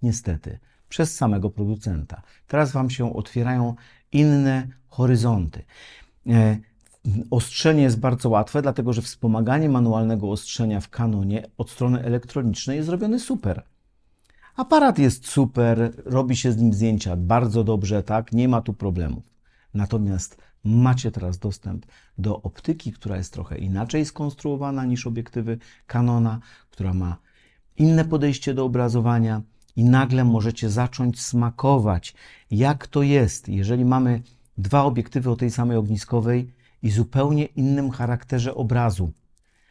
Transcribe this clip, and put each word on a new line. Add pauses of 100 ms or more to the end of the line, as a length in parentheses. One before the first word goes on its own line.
niestety, (300)
przez
samego
producenta. (240)
Teraz
wam
się
otwierają (380)
inne (200)
horyzonty. (600)
E, (720)
ostrzenie
jest
bardzo
łatwe,
dlatego
że
wspomaganie
manualnego
ostrzenia
w
Canonie (120)
od
strony
elektronicznej
jest
zrobione
super. (960)
Aparat
jest
super, (120)
robi
się
z
nim
zdjęcia
bardzo
dobrze,
tak?
Nie
ma
tu
problemów. (500)
Natomiast (280)
macie
teraz
dostęp (320)
do
optyki,
która
jest
trochę
inaczej
skonstruowana
niż
obiektywy (280)
Canona, (300)
która
ma (600)
inne
podejście
do
obrazowania (340)
i
nagle
możecie
zacząć
smakować, (360)
jak
to
jest,
jeżeli
mamy (360)
dwa
obiektywy
o
tej
samej
ogniskowej (280)
i
zupełnie
innym
charakterze
obrazu. (580)